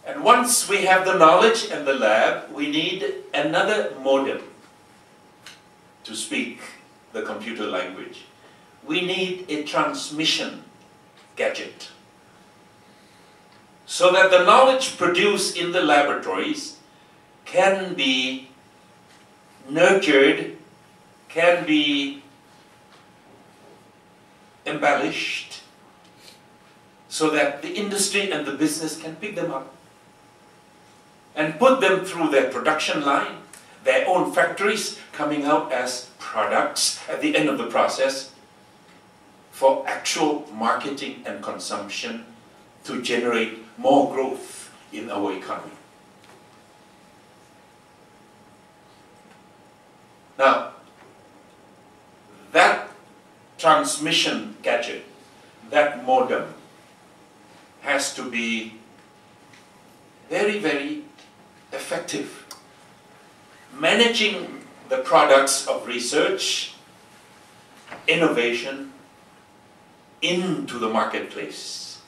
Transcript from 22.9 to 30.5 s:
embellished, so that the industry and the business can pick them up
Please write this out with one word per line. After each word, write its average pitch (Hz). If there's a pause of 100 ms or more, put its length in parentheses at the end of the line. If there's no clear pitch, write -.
embellished, - (1500)
so 156
that 143
the 175
industry 202
and -
the -
business 156
can 160
pick 202
them 170
up - (1600)